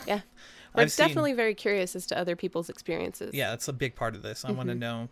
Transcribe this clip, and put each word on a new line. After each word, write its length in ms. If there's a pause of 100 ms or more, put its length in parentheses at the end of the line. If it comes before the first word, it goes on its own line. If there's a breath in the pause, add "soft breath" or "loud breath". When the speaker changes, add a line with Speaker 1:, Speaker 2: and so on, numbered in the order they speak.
Speaker 1:
Yeah. 160 (520 loud breath)
We're 80
Speaker 2:
I've 100
seen 140
Speaker 1:
definitely 280
very 200
curious 400
as 140
to 100
other 160
people's 340
experiences. 640
Speaker 2:
Yeah, 180
that's 180
a 40
big 220
part 220
of 60
this. 220
I 60
wanna 220
Speaker 1:
Mm-hmm. 80
Speaker 2:
know 320